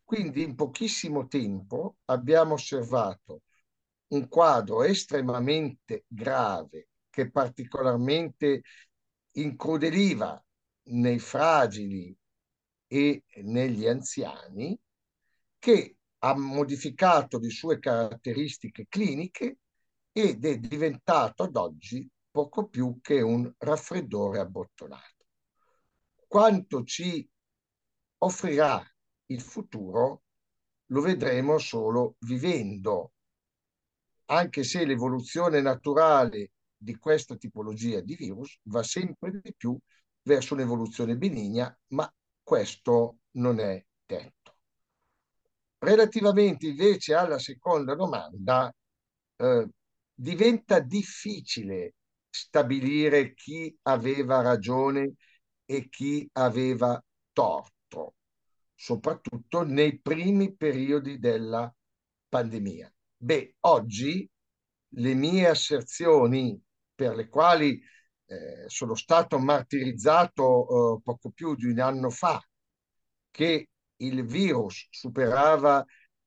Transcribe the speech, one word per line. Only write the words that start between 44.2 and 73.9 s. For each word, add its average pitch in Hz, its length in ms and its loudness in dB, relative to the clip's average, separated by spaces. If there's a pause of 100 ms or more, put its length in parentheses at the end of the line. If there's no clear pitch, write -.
Relativamente 202 920 4
invece 156 480 2
alla 165 240 2
seconda 143 560 -2
domanda, 120 760 -2 (680)
eh, 120 300 2 (460)
diventa 185 680 2
difficile 135 1160 -6 (340)
stabilire 139 1040 0
chi 160 500 -12
aveva 131 580 2
ragione 131 720 0 (500)
e 135 240 -6
chi 143 440 -6
aveva 123 680 0 (300)
torto, 82 800 -4 (600)
soprattutto 151 880 -6
nei 143 360 2
primi 190 560 0
periodi 139 640 -2
della 113 560 -2 (560)
pandemia. 107 640 -4 (240)
Beh, 131 440 -2
oggi 139 680 0 (640)
le 127 200 0
mie 175 320 4
asserzioni 131 1120 2 (320)
per 120 220 -2
le 113 120 -6
quali, 156 540 4 (460)
eh, 71 400 -14
sono 113 280 -8
stato 165 440 2
martirizzato, 127 1600 2
eh, 107 60 -14
poco 120 280 -8
più 160 240 -6
di 120 100 -8
un 120 140 0
anno 131 320 0
fa, 160 280 -2 (920)
che 160 400 -2 (280)